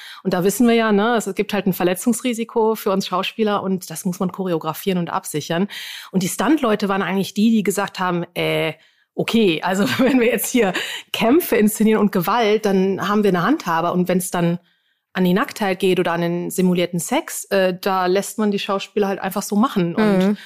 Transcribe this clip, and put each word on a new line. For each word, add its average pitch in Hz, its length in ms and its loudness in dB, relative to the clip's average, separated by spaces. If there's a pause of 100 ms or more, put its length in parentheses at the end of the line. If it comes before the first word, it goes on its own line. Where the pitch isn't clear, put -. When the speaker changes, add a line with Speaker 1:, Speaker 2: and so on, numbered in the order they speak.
(220)
Speaker 1:
Und 185 100 0
da 180 120 0
wissen 202 240 4
wir 233 80 4
ja, 220 160 2
ne, 214 240 2
es 208 180 -2
gibt 202 180 -4
halt 202 140 -2
ein 185 60 2
Verletzungsrisiko 220 1040 0
für 208 160 -2
uns 196 160 -2
Schauspieler 208 560 -2
und 190 260 -4
das 156 140 -12
muss 180 160 -4
man 185 100 -2
choreografieren 180 680 -4
und 170 120 -4
absichern. 170 560 -4 (460)
Und 185 100 0
die 180 60 -2
Stunt-Leute 220 600 0
waren 196 140 -2
eigentlich 185 320 -2
die, 214 160 4
die 214 140 2
gesagt 196 340 -2
haben, 175 260 -2 (100)
äh, 160 400 -2 (420)
okay, 190 480 2
also 190 220 0
<laughs> 247 120 -2
wenn 262 220 4
wir 233 80 4
jetzt 226 240 -2
hier 208 200 2 (400)
Kämpfe 240 440 2
inszenieren 214 440 4
und 208 120 4
Gewalt, 208 520 2
dann 190 440 2
haben 208 160 2
wir 202 60 4
eine 175 120 2
Handhabe. 175 480 2
Und 180 160 2
wenn's 180 240 0
dann 170 300 0 (560)
an 185 60 0
die 180 100 4
Nacktheit 190 460 -2
geht 185 220 2
oder 175 100 0
an 170 120 -2
den 170 280 -4
simulierten 180 480 0
Sex, - 460 -4
äh, 190 360 0
da 190 260 0
lässt 190 300 0
man 208 140 0
die 202 80 -2
Schauspieler 196 480 -2
halt 196 140 -4
einfach 190 220 -4
so - 120 -6
machen. 196 400 0
Und 214 240 2
Speaker 2:
Mhm. 202 280 2